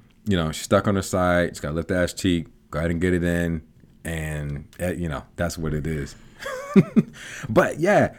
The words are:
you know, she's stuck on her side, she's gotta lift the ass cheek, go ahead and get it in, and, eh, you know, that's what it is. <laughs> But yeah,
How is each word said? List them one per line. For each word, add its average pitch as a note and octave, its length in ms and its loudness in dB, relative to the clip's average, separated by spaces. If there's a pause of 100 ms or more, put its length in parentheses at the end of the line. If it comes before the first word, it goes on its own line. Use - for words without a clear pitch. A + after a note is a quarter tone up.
(260)
you G2+ 120 2
know, D#2+ 160 0
she's - 100 -10
stuck G2+ 240 2
on G2 80 2
her F#2+ 60 0
side, F2+ 480 2
she's - 100 -14
gotta D2 160 -6
lift E2+ 140 -4
the F#2 80 0
ass F2 160 0
cheek, E2+ 340 0 (240)
go D2 80 -4
ahead E2+ 120 0
and E2+ 100 -2
get F2+ 120 2
it E2+ 100 2
in, E2+ 400 0 (420)
and, D2+ 600 -6 (140)
eh, F2+ 120 -2
you E2 180 -4
know, C2+ 140 -6 (120)
that's E2+ 220 -4
what D#2 160 -4
it D2+ 140 -2
is. D2 280 -6 (600)
<laughs> - 100 8 (640)
But C#3 300 2
yeah, E3 400 4